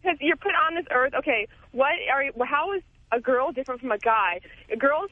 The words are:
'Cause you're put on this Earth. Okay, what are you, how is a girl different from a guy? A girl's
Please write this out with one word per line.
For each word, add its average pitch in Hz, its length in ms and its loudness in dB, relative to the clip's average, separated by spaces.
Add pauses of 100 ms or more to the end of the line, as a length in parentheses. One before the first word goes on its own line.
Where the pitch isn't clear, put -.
'Cause 349 160 2
you're 302 160 2
put 381 180 -2
on 320 220 2
this 339 160 -4
Earth. 254 260 2
Okay, 226 300 -2 (240)
what 262 180 2 (240)
are 277 80 0
you, 277 100 -4 (160)
how 302 240 0
is 381 100 -4 (300)
a 240 80 0
girl 262 320 0
different 254 280 -6
from 247 120 -6
a 208 60 0
guy? 208 420 2 (320)
A 226 40 -4
girl's 294 360 2